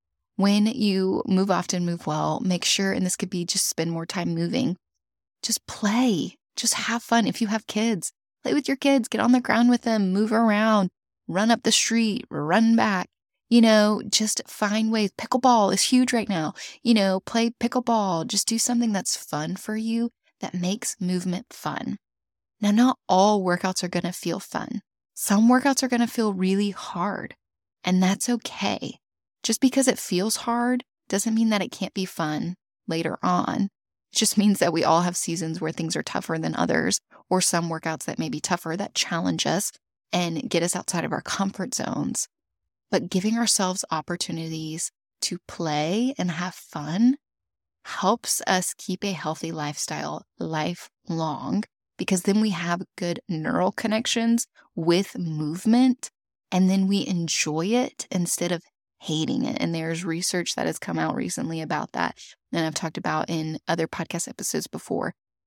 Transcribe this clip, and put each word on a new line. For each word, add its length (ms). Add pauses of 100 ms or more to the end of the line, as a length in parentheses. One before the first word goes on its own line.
(360)
When 320
you 580
move 240
often, 340
move 220
well, 360
make 220
sure, 280
and 120
this 120
could 140
be 140
just 240
spend 220
more 160
time 300
moving, 420 (640)
just 240
play, 720 (200)
just 200
have 260
fun. 240
If 160
you 60
have 180
kids, 460 (320)
play 100
with 140
your 100
kids, 300
get 120
on 120
the 100
ground 300
with 100
them, 320
move 180
around, 580 (380)
run 220
up 140
the 80
street, 580
run 460
back. 320 (420)
You 120
know, 460
just 400
find 440
ways. 260
Pickleball 560
is 100
huge 300
right 160
now. 240 (300)
You 100
know, 280
play 280
pickleball. 800
Just 200
do 120
something 320
that's 260
fun 380
for 200
you 360 (300)
that 120
makes 460
movement 500
fun. 480 (640)
Now, 100
not 280 (100)
all 340
workouts 400
are 40
gonna 260
feel 260
fun. 420 (340)
Some 340
workouts 320
are 60
gonna 180
feel 260
really 380
hard, 640 (480)
and 200
that's 260
okay. 720 (440)
Just 180
because 260
it 100
feels 400
hard 460 (240)
doesn't 260
mean 180
that 100
it 100
can't 220
be 100
fun 520 (300)
later 380
on. 460 (420)
It 60
just 200
means 220
that 140
we 100
all 200
have 120
seasons 460
where 100
things 240
are 80
tougher 340
than 180
others, 440 (300)
or 100
some 300
workouts 340
that 160
may 80
be 140
tougher 340
that 180
challenge 520
us 260 (400)
and 380
get 140
us 120
outside 300
of 80
our 80
comfort 520
zones. 540 (640)
But 180
giving 280
ourselves 540
opportunities 1000 (300)
to 260
play 720
and 140
have 240
fun 600 (720)
helps 640
us 300
keep 260
a 80
healthy 420
lifestyle 720 (140)
lifelong, 1200 (340)
because 260
then 180
we 80
have 340 (140)
good 320
neural 420
connections 760 (300)
with 420
movement, 920 (400)
and 180
then 180
we 200
enjoy 600
it 440
instead 400
of 120 (360)
hating 460
it. 140
And 140
there's 320
research 500
that 100
has 140
come 200
out 160
recently 460
about 320
that, 240 (340)
and 140
I've 80
talked 240
about 320
in 380
other 200
podcast 400
episodes 400
before, 460 (340)